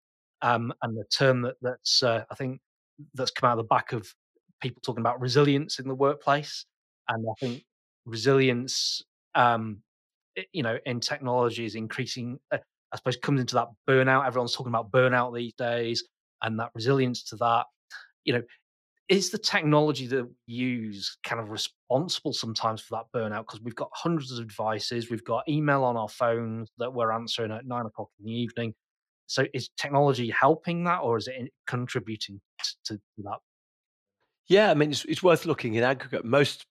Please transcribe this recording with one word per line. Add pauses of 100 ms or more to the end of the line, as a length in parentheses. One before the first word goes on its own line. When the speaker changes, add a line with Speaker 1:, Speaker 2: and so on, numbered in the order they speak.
(420)
Speaker 1:
um, (100)
and
the
term
that,
that's,
uh,
I
think (540)
that's
come
out
of
the
back
of (460)
people
talking
about
resilience
in
the
workplace. (420)
And
I
think (420)
resilience, (320)
um, (540)
i-,
you
know,
in
technology
is
increasing, (140)
uh, (340)
I
suppose
comes
into
that (200)
burnout.
Everyone's
talking
about
burnout
these
days, (400)
and
that
resilience
to
that, (580)
you
know, (680)
is
the
technology
that
we (140)
use
kind
of
responsible
sometimes
for
that
burnout?
'Cause
we've
got
hundreds
of
devices,
we've
got
email
on
our
phones (100)
that
we're
answering
at
nine
o'clock
in
the
evening. (520)
So
is (100)
technology
helping
that,
or
is
it
in, (200)
contributing (200)
t-, (100)
to (180)
that? (1120)
Speaker 2:
Yeah,
I
mean,
it's,
it's
worth
looking
in
aggregate.
Most